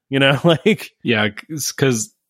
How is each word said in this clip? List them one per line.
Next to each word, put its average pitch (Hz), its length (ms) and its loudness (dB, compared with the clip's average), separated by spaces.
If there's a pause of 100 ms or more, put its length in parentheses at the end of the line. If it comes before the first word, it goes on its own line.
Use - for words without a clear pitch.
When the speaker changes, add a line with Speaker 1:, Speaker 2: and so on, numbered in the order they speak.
Speaker 1:
You 135 80 -2
know, 139 240 2
<laughs> - 20 0
like 170 460 2 (140)
Speaker 2:
Yeah, 107 260 0
'cause, 139 420 -10
'cause, 120 400 -2 (180)